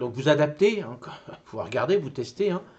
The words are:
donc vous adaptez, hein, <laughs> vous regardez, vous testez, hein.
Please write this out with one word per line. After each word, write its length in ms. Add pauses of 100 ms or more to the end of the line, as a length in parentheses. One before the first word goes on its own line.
donc 100
vous 160
adaptez, 540
hein, 180 (240)
<laughs> 220
vous 140
regardez, 360
vous 140
testez, 420
hein. 100 (180)